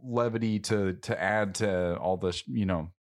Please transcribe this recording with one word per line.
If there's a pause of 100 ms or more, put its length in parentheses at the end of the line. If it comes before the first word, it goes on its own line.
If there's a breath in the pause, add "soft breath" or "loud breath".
levity
to,
to
add
to
all
the
sh-,
you
know, (120)